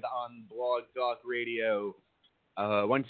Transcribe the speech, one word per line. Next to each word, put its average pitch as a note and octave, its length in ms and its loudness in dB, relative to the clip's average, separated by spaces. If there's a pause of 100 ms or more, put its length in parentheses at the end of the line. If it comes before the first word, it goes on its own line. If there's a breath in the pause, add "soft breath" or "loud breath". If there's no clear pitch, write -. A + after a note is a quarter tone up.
on A#2+ 440 -6
Blog A#2+ 340 0 (120)
Talk B2 300 0
Radio. A2+ 680 0 (640)
Uh, G#2 300 2
once B2+ 240 2